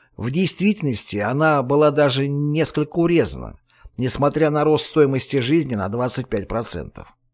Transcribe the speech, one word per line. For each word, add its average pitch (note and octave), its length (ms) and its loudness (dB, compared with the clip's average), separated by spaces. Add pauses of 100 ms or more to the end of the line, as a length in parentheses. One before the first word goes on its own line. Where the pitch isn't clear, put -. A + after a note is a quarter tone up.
(160)
В A2+ 140 -6
действительности E3 880 -2
она C#3 460 2
была D3 260 4
даже C#3 380 2
несколько D3 720 -2
урезана, G#2+ 600 0 (380)
несмотря C#3+ 540 0
на D3+ 120 0
рост D#3 220 2
стоимости C3+ 520 2
жизни C3+ 360 0
на G2 160 -2
двадцать A#2+ 380 -4
пять G2+ 200 -4
процентов. F2+ 680 -8 (180)